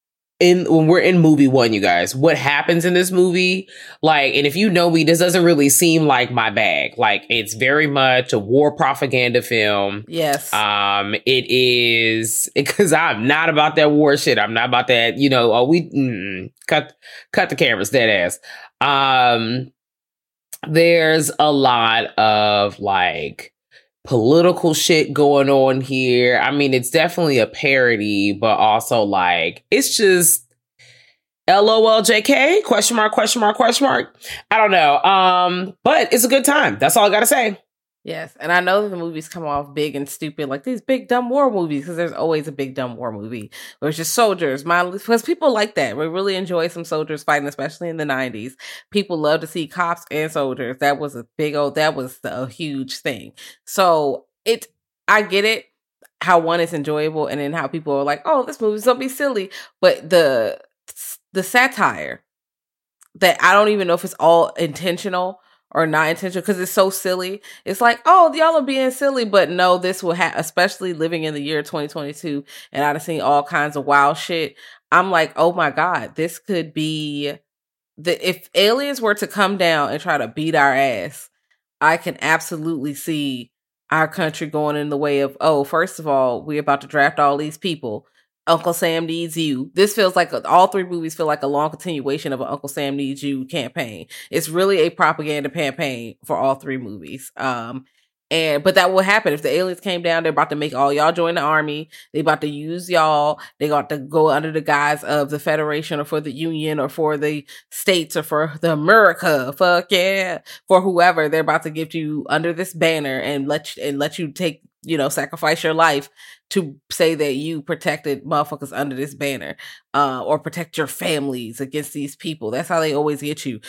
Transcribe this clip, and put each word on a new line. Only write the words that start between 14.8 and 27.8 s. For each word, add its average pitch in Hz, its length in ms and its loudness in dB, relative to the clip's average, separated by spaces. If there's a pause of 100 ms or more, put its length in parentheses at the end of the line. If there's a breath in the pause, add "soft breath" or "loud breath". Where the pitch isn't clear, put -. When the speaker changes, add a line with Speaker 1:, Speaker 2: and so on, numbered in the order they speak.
Speaker 1:
that, 117 320 2
you 139 100 4
know, 120 240 4
oh, 120 120 4
we, 165 260 0
mm-mm. 101 600 -4 (160)
cut, 151 280 -2 (400 loud breath)
cut 185 160 0
the - 40 -4
cameras, 117 360 0
dead 120 180 4
ass. 90 300 0 (420 loud breath)
Um, 131 880 2 (960)
there's 160 720 4
a 151 140 4
lot 117 540 2 (120)
of, 104 640 2
like, 90 720 -4 (500 soft breath)
political 160 680 4
shit 156 400 2
going 139 380 4
on 135 320 4
here. 127 600 2
I 135 100 2
mean, 143 200 0
it's 127 160 0
definitely 160 500 0
a 107 80 2
parody, 107 840 0